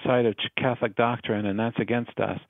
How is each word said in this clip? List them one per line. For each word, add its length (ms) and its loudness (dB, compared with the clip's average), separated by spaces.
side 200 4
of 120 2
ch-, 200 -6
Catholic 380 0
doctrine, 500 0
and 120 -2
that's 220 -2
against 400 -2
us." 200 -2